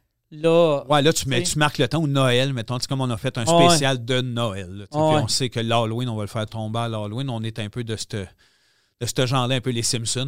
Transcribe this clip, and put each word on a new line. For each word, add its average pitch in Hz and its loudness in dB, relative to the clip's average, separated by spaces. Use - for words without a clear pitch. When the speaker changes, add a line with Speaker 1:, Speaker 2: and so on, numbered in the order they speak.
Speaker 1:
là, 160 4
Speaker 2:
Ouais, 143 4
là, 156 6
tu - -4
mets, 135 0
Speaker 1:
tu 180 -2
sais. - -4
Speaker 2:
tu 147 -2
marques 147 2
le 127 4
temps, 151 -2
ou 151 0
Noël, 135 2
mettons, 123 -6
tu 120 -8
sais, - -6
comme 135 -2
on 127 -2
a 117 -2
fait 131 -6
un 113 -4
Speaker 1:
Ouais. 170 8
Speaker 2:
spécial 135 2
de 127 0
Noël, 117 -4
là, 98 -14
tu - -10
sais, 156 2
Speaker 1:
Ouais. 156 4
Speaker 2:
puis 147 2
on 110 -2
sait 127 -2
que 120 -6
l'Halloween, 117 0
on 117 -4
va 107 -4
le 98 -6
faire 107 -6
tomber 110 -6
à 117 -4
l'Halloween, 113 -6
on 113 -6
est 113 -8
un 104 -6
peu 123 -8
de 110 -6
cette, - -10
de - -12
ce - 0
genre-là, 127 0
un 123 -2
peu 127 -2
les 117 -2
Simpsons, 123 -4